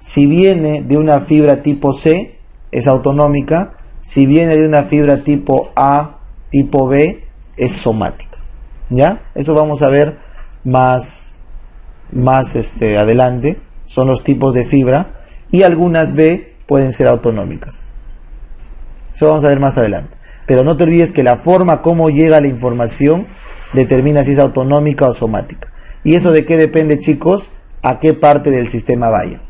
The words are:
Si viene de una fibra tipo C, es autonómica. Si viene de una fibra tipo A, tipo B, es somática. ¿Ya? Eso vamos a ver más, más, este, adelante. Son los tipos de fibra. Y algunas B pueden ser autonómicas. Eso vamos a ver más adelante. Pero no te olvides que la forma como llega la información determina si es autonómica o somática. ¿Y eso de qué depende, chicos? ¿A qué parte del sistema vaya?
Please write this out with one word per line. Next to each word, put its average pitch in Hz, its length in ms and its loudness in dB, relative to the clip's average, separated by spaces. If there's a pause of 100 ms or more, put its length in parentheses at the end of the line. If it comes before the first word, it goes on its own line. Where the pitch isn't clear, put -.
Si - 260 0
viene 160 560 2
de 135 160 0
una 151 220 2
fibra 147 420 2
tipo 139 320 -2
C, 160 440 -2 (320)
es 123 160 -4
autonómica. 143 920 0 (240)
Si 139 240 2
viene 160 300 4
de 156 100 4
una 147 180 2
fibra 143 400 0
tipo 139 500 -2
A, 143 440 0 (320)
tipo 139 360 0
B, 143 380 0 (320)
es 123 160 -4
somática. - 680 -6 (520)
¿Ya? 147 320 0 (120)
Eso 151 200 -2
vamos 151 280 0
a 139 60 2
ver 147 300 2 (460)
más, 127 680 -2 (800)
más, 131 420 0
este, 107 440 -2
adelante. 123 600 0 (240)
Son 131 220 -2
los 131 180 0
tipos 135 280 0
de 123 120 0
fibra. 139 500 0 (360)
Y 185 120 4
algunas 170 520 2
B 160 420 0 (100)
pueden 135 260 0
ser 127 140 0
autonómicas. 117 840 -4 (1300)
Eso 156 140 2
vamos 156 160 2
a 147 40 4
ver 139 120 2
más 139 180 0
adelante. 101 360 -2 (320)
Pero 127 160 2
no 156 140 2
te 170 80 2
olvides 165 280 2
que 139 100 0
la 123 140 4
forma 175 460 2
como 165 260 2
llega 156 320 4
la 143 80 0
información 123 800 -2 (480)
determina 135 500 2
si 139 80 0
es 139 60 2
autonómica 139 680 0
o 123 60 2
somática. - 560 -8 (360)
¿Y 156 100 4
eso 175 180 2
de 156 140 2
qué 165 100 0
depende, 156 420 2
chicos? 165 520 -2 (320)
¿A 127 160 -2
qué 156 160 2
parte 147 360 2
del 123 180 -2
sistema 117 420 -2
vaya? 90 400 -4